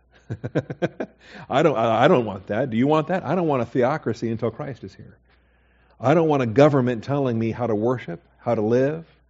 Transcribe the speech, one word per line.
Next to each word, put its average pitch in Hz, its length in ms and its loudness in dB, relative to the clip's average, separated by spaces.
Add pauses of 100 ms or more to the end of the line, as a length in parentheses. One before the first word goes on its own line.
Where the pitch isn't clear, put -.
(300)
<laughs> - 1200 -8
I 131 140 2
don't, 151 120 4
I, 113 300 2
I - 20 8
don't 139 180 4
want 98 220 -10
that. 113 220 -2
Do 110 80 -2
you 127 100 2
want 156 200 2
that? 180 180 -4
I 143 100 -2
don't 180 120 0
want 135 160 0
a - 20 -4
theocracy 120 640 -2
until 113 220 -4
Christ 139 320 -12
is 95 100 -16
here. - 240 -20 (800)
I 123 140 2
don't 165 160 2
want 143 140 2
a 120 40 -2
government 123 560 4
telling 131 340 -2
me 113 140 -2
how 113 160 -6
to 110 80 0
worship, 123 460 -4 (160)
how 120 180 -4
to 110 60 -2
live. 131 440 0 (240)